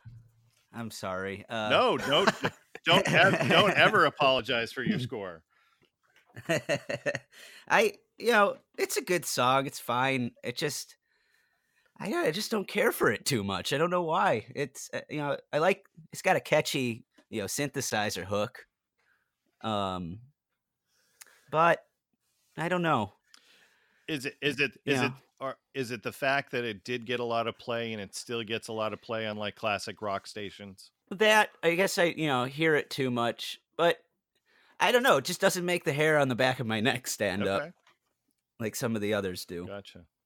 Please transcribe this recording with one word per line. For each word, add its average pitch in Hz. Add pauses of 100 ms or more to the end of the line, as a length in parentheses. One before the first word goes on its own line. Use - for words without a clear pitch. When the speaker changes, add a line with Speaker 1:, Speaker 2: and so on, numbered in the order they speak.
(720)
Speaker 1:
I'm 113
sorry. 95
Uh, 110
Speaker 2:
No, 202
no, 139 (300)
Speaker 1:
<laughs> -
Speaker 2:
don't 170
ev-, 165
don't 180
ever 180
apologize 131
for 127
your 196
score. 101 (1080)
Speaker 1:
<laughs> - (1200)
I, - (240)
you 220
know, 208 (200)
it's 381
a 359
good 175
song. 135
It's -
fine. 123 (120)
It 120
just, - (1040)
I 190
don't, 339
I 160
just 185
don't 196
care 202
for 143
it 98
too 113
much. 95
I 135
don't 170
know 180
why. 165 (100)
It's, -
uh, -
you 151
know, 143 (140)
I 143
like, 190 (280)
it's -
got 185
a 139
catchy, 131 (240)
you 110
know, 98
synthesizer 110
hook. 101 (960)
Um, 98 (1300)
but 165 (800)
I 160
don't 180
know. 127 (960)
Speaker 2:
Is 139
it, -
is 139
it, 139 (140)
is 139
Speaker 1:
Yeah. 123
Speaker 2:
it, 131 (280)
or 135 (200)
is 123
it 113
the 117
fact 139
that 120
it 107
did 123
get 120
a 120
lot 117
of 113
play 117
and 104
it 95
still 117
gets 107
a 113
lot 107
of -
play 110
on, 107
like, 104
classic 101
rock 98
stations? 101 (200)
Speaker 1:
That, 214 (120)
I 170
guess 185
I, 180
you 156
know, 127
hear 151
it -
too 131
much, 120 (180)
but 170 (840)
I 180
don't 240
know. 220
It 131
just 180
doesn't 185
make 175
the 151
hair 151
on 143
the 123
back 127
of 127
my 110
neck 120
stand 98
up 95
Speaker 2:
Okay. 170 (880)
Speaker 1:
like 110
some 113
of 104
the 104
others 95
do. 87
Speaker 2:
Gotcha. 98 (200)